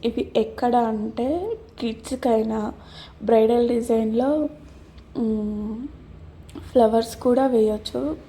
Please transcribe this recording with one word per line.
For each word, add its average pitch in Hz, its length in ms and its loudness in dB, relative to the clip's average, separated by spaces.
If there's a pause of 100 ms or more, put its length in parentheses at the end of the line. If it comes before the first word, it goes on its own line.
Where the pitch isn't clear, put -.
ఇవి 226 320 -2
ఎక్కడ 233 400 0
అంటే 240 800 -2 (240)
కిడ్స్కైనా 220 920 -2 (500)
బ్రైడల్ 226 460 4
డిజైన్లో, 240 800 0 (680)
మ్, 214 680 -4 (840)
ఫ్లవర్స్ 226 440 4
కూడా 254 300 2
వేయొచ్చు. 247 680 0 (120)